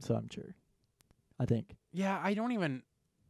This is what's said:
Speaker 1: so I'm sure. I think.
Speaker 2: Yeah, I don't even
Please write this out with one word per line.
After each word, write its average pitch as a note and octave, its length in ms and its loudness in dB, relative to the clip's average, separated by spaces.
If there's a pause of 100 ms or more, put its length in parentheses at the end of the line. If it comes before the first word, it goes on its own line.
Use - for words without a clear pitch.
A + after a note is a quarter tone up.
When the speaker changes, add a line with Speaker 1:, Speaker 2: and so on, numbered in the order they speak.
Speaker 1:
so A#2 140 0
I'm A2+ 160 -2
sure. - 240 -12 (840)
I C3 80 2
think. - 300 2 (160)
Speaker 2:
Yeah, G3 300 0
I G3 120 2
don't A3+ 180 0
even D3+ 300 0 (480)